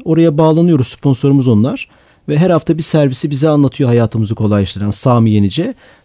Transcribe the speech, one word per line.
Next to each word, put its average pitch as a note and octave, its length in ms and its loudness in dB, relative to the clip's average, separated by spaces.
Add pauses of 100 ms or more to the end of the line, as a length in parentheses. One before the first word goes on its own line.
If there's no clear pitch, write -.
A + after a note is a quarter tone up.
Oraya D#3+ 320 2
bağlanıyoruz, D#3+ 500 2
sponsorumuz C#3 600 0
onlar. B2 420 0 (400)
Ve D3 80 -2
her F3+ 120 2
hafta D#3+ 280 0
bir E3 40 -6
servisi D3 500 -2
bize D3 180 0
anlatıyor, C#3+ 400 0
hayatımızı A2+ 460 0
kolaylaştıran G2+ 540 -2
Sami A2+ 420 2
Yenice. G#2+ 420 -2 (320)